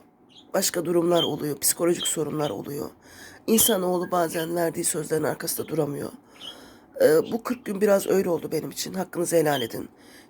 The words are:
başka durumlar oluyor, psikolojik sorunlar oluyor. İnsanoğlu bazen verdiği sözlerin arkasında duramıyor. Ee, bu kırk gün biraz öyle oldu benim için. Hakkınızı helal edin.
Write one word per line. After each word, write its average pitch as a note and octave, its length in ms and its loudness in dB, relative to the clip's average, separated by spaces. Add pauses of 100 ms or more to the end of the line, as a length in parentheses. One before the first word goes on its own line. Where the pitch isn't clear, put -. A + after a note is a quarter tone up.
(540)
başka F3 300 0
durumlar E3+ 380 2
oluyor, D3 360 -4
psikolojik F3 480 0
sorunlar D3+ 440 -2
oluyor. C#3+ 400 -8 (560)
İnsanoğlu F#3 640 2
bazen E3+ 460 0
verdiği E3 280 0
sözlerin D#3 400 -2
arkasında D#3 440 -4
duramıyor. C#3+ 420 -2 (920)
Ee, D#3+ 300 6
bu A3+ 100 -2
kırk - 220 -6
gün F#3 160 -4
biraz G3+ 260 4
öyle F#3+ 240 2
oldu D3+ 220 -2
benim D3 180 -4
için. - 240 -8
Hakkınızı E3+ 420 -2
helal D3 260 4
edin. - 260 -6 (420)